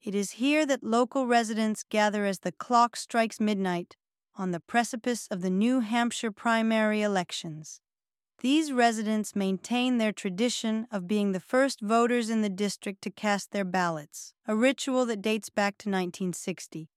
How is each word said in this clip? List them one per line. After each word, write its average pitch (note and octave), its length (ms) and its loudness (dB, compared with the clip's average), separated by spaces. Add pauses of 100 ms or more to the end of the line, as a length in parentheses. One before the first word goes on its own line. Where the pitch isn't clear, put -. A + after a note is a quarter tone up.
It G3 100 -8
is G3+ 180 -2
here D4 360 2
that C4 160 0
local A#3+ 420 2
residents A3+ 640 2
gather G#3 360 2
as G3 140 -2
the F3+ 120 -4
clock A#3+ 440 2
strikes - 440 -2
midnight F#3+ 560 0 (400)
on F#3 160 -4
the F3 80 -2
precipice A#3 720 -2
of F#3 100 -6
the F#3 80 0
New A3+ 300 2
Hampshire A#3 520 -2
primary A3 720 0
elections. F3 800 -4 (600)
These D4 300 2
residents A3 640 2
maintain A#3 600 0
their A3 140 2
tradition A3 800 -2
of F#3 160 -6
being G3+ 240 2
the F#3 80 -2
first C4 420 0
voters A#3 480 2
in A3 140 2
the G#3 60 0
district G3 520 -4
to - 80 -6
cast G3+ 420 -2
their G3+ 140 -2
ballots, F3 720 -4 (120)
a G#3+ 80 0
ritual B3+ 520 2
that G#3+ 160 -4
dates G#3+ 260 -2
back G3+ 300 -2
to - 100 -8
nineteen F#3 440 -2
sixty. D#3+ 640 -10